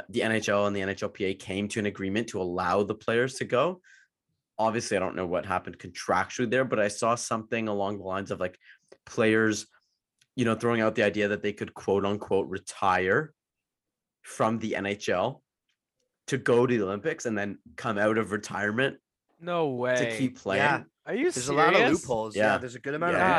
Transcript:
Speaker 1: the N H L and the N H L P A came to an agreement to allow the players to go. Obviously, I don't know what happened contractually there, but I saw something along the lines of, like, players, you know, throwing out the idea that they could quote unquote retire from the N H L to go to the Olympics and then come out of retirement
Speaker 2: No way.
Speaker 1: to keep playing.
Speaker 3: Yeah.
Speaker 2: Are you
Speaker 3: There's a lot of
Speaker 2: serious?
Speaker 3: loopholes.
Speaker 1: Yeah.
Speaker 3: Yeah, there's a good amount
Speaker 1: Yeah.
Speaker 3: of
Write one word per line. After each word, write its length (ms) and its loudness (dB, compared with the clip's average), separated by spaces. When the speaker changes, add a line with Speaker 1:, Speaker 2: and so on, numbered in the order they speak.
Speaker 1:
the 140 0
N 80 2
H 180 0
L 160 4
and 100 0
the 60 -2
N 80 -2
H 140 -4
L 60 -4
P 160 -4
A 100 0
came 340 -4
to 100 -4
an 60 -2
agreement 440 -2
to 120 -6
allow 420 0
the 120 -2
players 400 0
to 100 -6
go. 360 0
Obviously, 400 0
I 20 2
don't 160 -2
know 120 -2
what 180 -2
happened 320 -4
contractually 720 -2
there, 160 2
but 140 0
I 80 4
saw 260 0
something 540 -4
along 320 -2
the 40 -12
lines 280 -6
of, 80 -4
like, 180 -4
players, 640 2
you 80 0
know, 120 2
throwing 260 2
out 140 2
the 80 4
idea 240 2
that 160 -2
they 100 -2
could 220 -10
quote 280 0
unquote 460 0
retire 800 0
from 340 0
the 180 -4
N 120 -4
H 200 -4
L 360 -2
to 120 -2
go 260 6
to 120 2
the 60 2
Olympics 440 -4
and 100 -2
then 220 -4
come 220 -2
out 180 4
of 140 -2
retirement 640 -2
Speaker 2:
No 280 -2
way. 300 0
Speaker 1:
to 200 0
keep 220 -4
playing. 240 0
Speaker 3:
Yeah. 180 2
Speaker 2:
Are 80 -6
you 180 0
Speaker 3:
There's 180 -4
a 40 0
lot 160 6
of 60 4
Speaker 2:
serious? 160 6
Speaker 3:
loopholes. 440 -2
Speaker 1:
Yeah. 180 4
Speaker 3:
Yeah, 40 2
there's 160 -8
a 60 -14
good 160 -6
amount 180 0
Speaker 1:
Yeah. 60 2
Speaker 3:
of 200 4